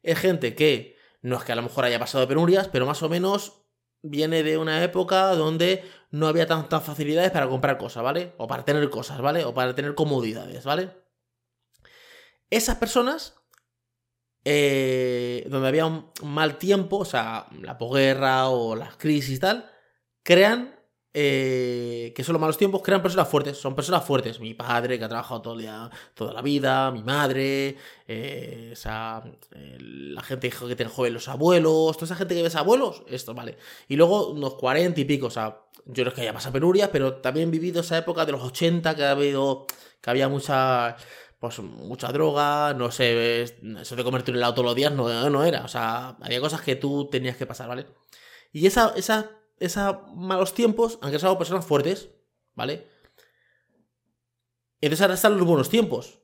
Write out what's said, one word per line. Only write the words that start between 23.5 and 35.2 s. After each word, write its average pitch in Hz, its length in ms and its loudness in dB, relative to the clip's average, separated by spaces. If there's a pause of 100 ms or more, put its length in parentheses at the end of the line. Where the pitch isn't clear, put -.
Son 135 180 -6
personas 165 280 -2
fuertes. 117 360 -2
Mi 113 140 -10
padre, 120 440 -2
que 113 80 -8
ha 107 40 -10
trabajado 117 320 -8
todo 117 140 -10
el 113 60 -10
día, 110 280 -14 (240)
toda - 200 -8
la 110 80 -10
vida, 135 500 0
mi 113 120 -10
madre, 135 720 -2 (300)
eh, 117 680 -12
esa, 113 500 -10 (280)
eh, 71 280 -20
la 67 440 -14
gente 127 260 -6
que, 123 180 -10
que 123 80 -6
tiene 113 160 -4
joven, 123 220 -2
los 117 140 -10
abuelos, 160 680 4
toda 165 80 -6
esa 175 100 -6
gente 175 200 -4
que 170 80 2
ves 165 120 0
abuelos, 202 520 2
esto, 127 260 -10
vale. 120 240 -12 (300)
Y 139 80 -2
luego 170 340 6
unos 143 260 -6
cuarenta 160 460 2
y 135 40 0
pico, 135 220 0